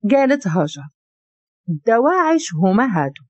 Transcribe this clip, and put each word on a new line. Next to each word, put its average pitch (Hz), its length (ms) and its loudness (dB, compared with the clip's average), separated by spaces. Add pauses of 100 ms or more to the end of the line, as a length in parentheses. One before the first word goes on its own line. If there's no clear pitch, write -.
(120)
قالت 269 360 2
هاجر: 156 360 -2 (840)
"الدواعش 294 840 0
هما 190 320 2
هادو 147 440 -4